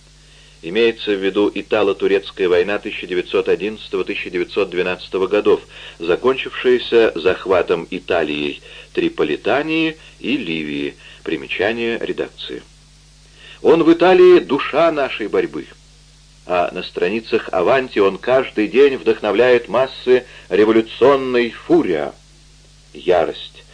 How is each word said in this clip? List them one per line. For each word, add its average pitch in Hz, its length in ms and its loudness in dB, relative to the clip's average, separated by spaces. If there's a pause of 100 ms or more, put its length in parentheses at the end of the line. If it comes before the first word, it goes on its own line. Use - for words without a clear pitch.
(640)
Имеется 110 480 0
в 95 120 -2
виду 98 300 2
Итало-Турецкая 98 960 -2
война 90 300 0
тысяча 101 260 -10
девятьсот 90 420 -4
одиннадцатого 92 1800 -4
годов, 101 340 2 (380)
закончившаяся 117 1120 0
захватом 87 800 0
Италией, 76 720 -4 (300)
Триполитании 131 1080 -2 (220)
и 117 160 -4
Ливии. 76 600 -8 (280)
Примечание 107 760 -4
редакции. - 640 -10 (1000)
Он 160 220 4
в 165 100 6
Италии 180 460 8
душа - 520 0
нашей 131 360 -6
борьбы. 80 400 -4 (800)
А 90 260 0
на 90 80 -8
страницах 104 720 -4
"Аванти" 123 480 0
он 98 180 2
каждый 123 500 0
день 131 300 4
вдохновляет 113 720 2
массы 123 580 0 (240)
революционной 117 1040 2
фурия. 92 600 0 (800)
Ярость. 80 800 -2